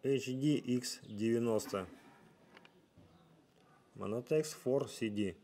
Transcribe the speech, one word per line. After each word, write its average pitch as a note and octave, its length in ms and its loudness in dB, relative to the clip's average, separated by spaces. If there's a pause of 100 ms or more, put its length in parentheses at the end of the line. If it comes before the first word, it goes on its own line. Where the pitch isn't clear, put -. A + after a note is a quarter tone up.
H C3+ 240 0
D C3+ 280 2
X B2 480 -2
девяносто. G#2+ 840 0 (2000)
Monotex B2 680 -2
for C3 260 2
C A2+ 200 -2
D. G2+ 340 0